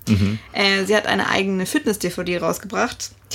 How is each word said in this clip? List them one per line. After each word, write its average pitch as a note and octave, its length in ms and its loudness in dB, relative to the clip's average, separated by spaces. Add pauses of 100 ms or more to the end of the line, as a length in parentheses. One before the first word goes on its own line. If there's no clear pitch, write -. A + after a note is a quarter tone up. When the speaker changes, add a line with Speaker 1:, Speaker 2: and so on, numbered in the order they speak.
Speaker 1:
Mhm. G#2 300 2 (140)
Speaker 2:
Äh, G3 320 2
sie F#3+ 100 4
hat G#3+ 120 2
eine - 220 0
eigene G3 380 0
Fitness-D G#3+ 440 0
V F3+ 120 -4
D F3 160 -4
rausgebracht. F#3 720 -4 (240)